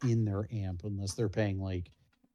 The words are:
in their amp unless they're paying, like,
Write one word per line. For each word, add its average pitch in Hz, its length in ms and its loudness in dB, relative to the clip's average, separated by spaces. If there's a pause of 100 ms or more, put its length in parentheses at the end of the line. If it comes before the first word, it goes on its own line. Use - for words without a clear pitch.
in 113 200 4
their 104 260 0
amp 95 340 -4
unless 98 280 -4
they're 110 160 0
paying, 98 320 0
like, 92 300 -4 (440)